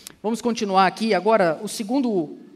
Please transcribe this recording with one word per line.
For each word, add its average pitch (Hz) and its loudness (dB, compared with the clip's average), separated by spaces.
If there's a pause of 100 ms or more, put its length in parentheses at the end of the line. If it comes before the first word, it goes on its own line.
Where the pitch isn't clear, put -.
(240)
Vamos 226 -4
continuar 202 2
aqui. 214 -2
Agora, 185 2
o 214 -8
segundo, 220 -2 (180)